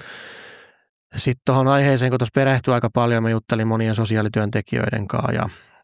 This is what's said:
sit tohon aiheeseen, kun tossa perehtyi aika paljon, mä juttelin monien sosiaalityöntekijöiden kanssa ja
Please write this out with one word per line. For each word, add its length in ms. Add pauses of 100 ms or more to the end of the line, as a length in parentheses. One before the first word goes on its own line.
(1160)
sit 280
tohon 240
aiheeseen, 420
kun 80
tossa 160
perehtyi 400
aika 200
paljon, 280
mä 80
juttelin 380
monien 260
sosiaalityöntekijöiden 1120
kanssa 240
ja 160 (360)